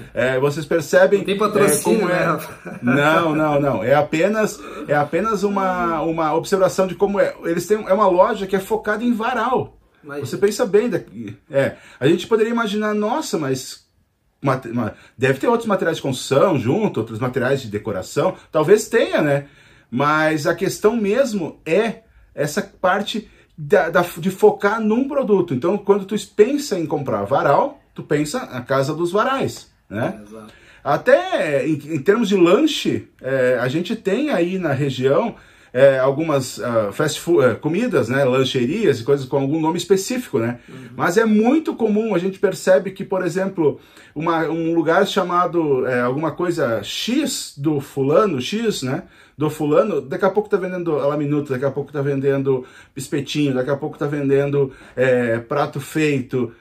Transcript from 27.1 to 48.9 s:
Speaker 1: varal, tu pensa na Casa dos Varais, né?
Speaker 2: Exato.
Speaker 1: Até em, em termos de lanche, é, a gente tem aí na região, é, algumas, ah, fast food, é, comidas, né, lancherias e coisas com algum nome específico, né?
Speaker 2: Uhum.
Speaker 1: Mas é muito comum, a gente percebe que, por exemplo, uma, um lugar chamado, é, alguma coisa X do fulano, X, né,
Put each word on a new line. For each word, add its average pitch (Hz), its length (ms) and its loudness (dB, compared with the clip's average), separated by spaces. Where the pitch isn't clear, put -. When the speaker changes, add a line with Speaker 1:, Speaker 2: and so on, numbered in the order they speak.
Speaker 1:
varal, 156 540 2
tu 160 80 -12
pensa 151 440 -2
na 123 160 -10
Casa 135 320 -2
dos 170 180 -4
Varais, 226 580 -2
né? 143 360 -6
Speaker 2:
Exato. 110 260 -20
Speaker 1:
Até 185 840 2
em, 156 80 0
em 147 260 -6
termos 202 300 2
de 202 80 4
lanche, 175 720 2
é, 127 400 0
a 123 80 -2
gente 180 260 -2
tem 233 360 -2
aí 180 280 0
na 165 140 -2
região, 139 640 0
é, 135 260 6
algumas, 139 640 0
ah, 113 320 0
fast 151 280 -2
food, 165 240 4
é, 113 100 4
comidas, 165 540 0
né, 135 160 0
lancherias 131 760 0
e - 40 -12
coisas 139 220 0
com 143 120 -2
algum 139 220 0
nome 160 180 0
específico, 190 600 0
né? 120 200 -2
Speaker 2:
Uhum. - 60 -20
Speaker 1:
Mas 175 200 0
é 226 80 4
muito 226 500 2
comum, 214 400 0
a 175 40 0
gente 185 200 -4
percebe 190 520 2
que, - 140 -12
por 185 200 -4
exemplo, 175 560 -2
uma, 165 340 -2
um 165 260 -2
lugar 170 320 2
chamado, 175 800 0
é, 123 140 0
alguma 139 320 -2
coisa 151 500 -2
X - 720 -4
do 147 240 -2
fulano, 143 600 2
X, 214 420 -4
né, 135 220 -6